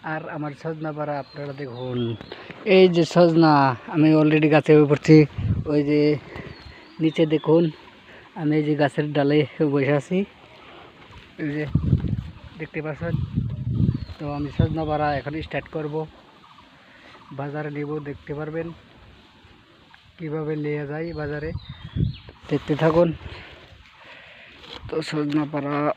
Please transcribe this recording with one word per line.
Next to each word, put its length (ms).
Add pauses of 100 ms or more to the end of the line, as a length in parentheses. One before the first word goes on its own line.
(120)
আর 100 (140)
আমার 160 (100)
সজনা 340
পাড়া 180 (100)
আপনারা 360
দেখুন। 380 (760)
এই 100 (100)
যে 80 (100)
সজনা, 380 (420)
আমি 140 (120)
already 340
গাছে 200
উঠে 160
পড়ছি, 260 (560)
ওই 80 (100)
যে 100 (1000)
নিচে 200 (120)
দেখুন, 300 (760)
আমি 180
এই 100
যে 140
গাছের 240 (100)
ডালে 220 (340)
বসে 280
আছি, 180 (1200)
এই 120
যে 100 (960)
দেখতে 260
পাচ্ছেন। 280 (1040)
তো 60 (120)
আমি 120 (100)
সজনা 320
পাড়া 180 (100)
এখন 140 (140)
স্টার্ট 280
করব, 200 (1400)
বাজারে 380
নেব, 140 (180)
দেখতে 300
পারবেন 280 (1500)
কিভাবে 360 (120)
নিয়ে 260
যাই 160 (140)
বাজারে, 300 (1000)
দেখতে 220 (100)
থাকুন। 260 (1800)
তো 60 (160)
সজনা 420
পাড়া 220 (220)